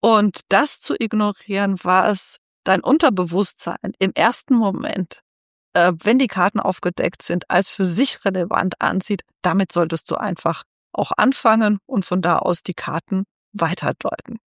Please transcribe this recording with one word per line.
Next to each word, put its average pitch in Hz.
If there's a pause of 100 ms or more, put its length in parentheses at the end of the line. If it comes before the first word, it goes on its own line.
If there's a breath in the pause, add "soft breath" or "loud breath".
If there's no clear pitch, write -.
Und 214 (100)
das 233
zu -
ignorieren, 208
was 185 (260)
dein 190
Unterbewusstsein 185
im 190
ersten 240
Moment, - (520)
äh, 180 (100)
wenn 226
die 254
Karten 190
aufgedeckt -
sind, -
als 190
für -
sich 185
relevant 185
ansieht, 185 (200)
damit 180
solltest 165
du -
einfach - (280)
auch -
anfangen 220
und 202
von 185
da 170
aus -
die 175
Karten 190 (280)
weiterdeuten. -